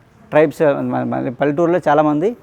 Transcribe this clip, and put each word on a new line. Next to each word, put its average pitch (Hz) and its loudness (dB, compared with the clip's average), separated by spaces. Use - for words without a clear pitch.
ట్రైబ్స్, 151 2
మన, 131 -2
మన 131 -4
పల్లెటూరులో 165 0
చాలామంది 151 2